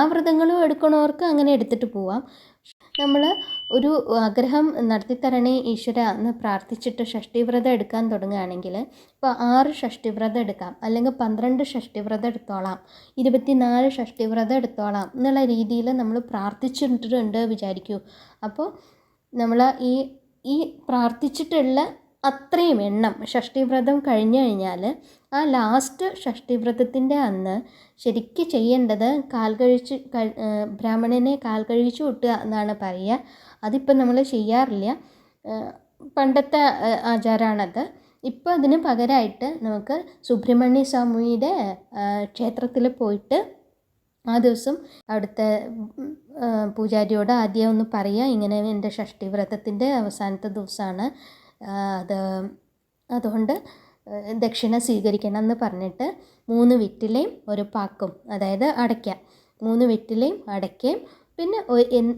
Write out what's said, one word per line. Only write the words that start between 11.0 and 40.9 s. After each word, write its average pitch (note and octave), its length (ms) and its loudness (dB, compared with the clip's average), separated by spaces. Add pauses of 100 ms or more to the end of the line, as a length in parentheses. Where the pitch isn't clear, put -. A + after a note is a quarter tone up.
പന്ത്രണ്ട് B3 460 0
ഷഷ്ടിവ്രതം A3 640 -4
എടുത്തോളാം, F#3+ 520 -6 (380)
ഇരുപത്തിനാല് B3+ 720 4
ഷഷ്ടിവ്രതം A3+ 640 -2
എടുത്തോളാം G#3 560 -2
എന്നുള്ള C4+ 320 2
രീതിയിൽ A#3 460 0
നമ്മൾ A#3 360 0
പ്രാർത്ഥിച്ചിട്ടുണ്ട് A#3 1200 -2
വിചാരിക്കൂ. G3 520 -6 (440)
അപ്പോൾ D4 260 -6 (640)
നമ്മൾ A#3 260 2 (220)
ഈ, B3 140 0 (500)
ഈ C#4 120 -2 (240)
പ്രാർത്ഥിച്ചിട്ടുള്ള C4 960 0 (440)
അത്രയും C#4 580 2
എണ്ണം G#3 320 0 (120)
ഷഷ്ടിവ്രതം B3+ 760 0
കഴിഞ്ഞു A#3 400 4
കഴിഞ്ഞാൽ F#3+ 420 0 (500)
ആ C#4 140 0
ലാസ്റ്റ് C4 680 2
ഷഷ്ടിവ്രതത്തിൻ്റെ B3 1040 -2
അന്ന് F#3+ 380 -2 (460)
ശരിക്ക് A#3 420 -2
ചെയ്യേണ്ടത് A#3 640 2 (200)
കാൽ A3 280 -2
കഴിച്ച് B3 400 2 (120)
കഴി-, A3 300 -4
ഏഹ്, G#3+ 340 -4
ബ്രാഹ്മണനെ A#3 640 0
കാൽ A3 280 -4
കഴിച്ച് A#3+ 400 0
കൂട്ടുക A#3+ 380 0
എന്നാണ് G#3+ 360 -4
പറയുക. F#3+ 400 -4 (460)
അതിപ്പം C4+ 340 2
നമ്മൾ B3 260 4
ചെയ്യാറില്ല, A3 640 0 (580)
ഏഹ്, A3 260 -8 (420)
പണ്ടത്തെ, C#4 480 2 (200)
ഏഹ്, A3+ 240 0
ആചാരമാണത്. A3 800 0 (400)
ഇപ്പം C4 300 -4
അതിന് C#4+ 240 4
പകരമായിട്ട് A#3+ 720 0 (120)
നമുക്ക് A3 360 -4 (260)
സുബ്രഹ്മണ്യ B3 600 4
സ്വാമിയുടെ, A#3 680 0 (460)